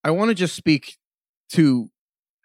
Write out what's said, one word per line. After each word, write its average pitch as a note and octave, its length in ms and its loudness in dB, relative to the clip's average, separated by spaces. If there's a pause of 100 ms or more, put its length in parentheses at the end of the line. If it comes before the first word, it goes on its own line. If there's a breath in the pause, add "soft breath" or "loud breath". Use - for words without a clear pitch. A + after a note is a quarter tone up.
I D#3 60 0
wanna G#3 240 0
just F3 200 -4
speak - 440 -2 (520)
to C3+ 400 2 (540)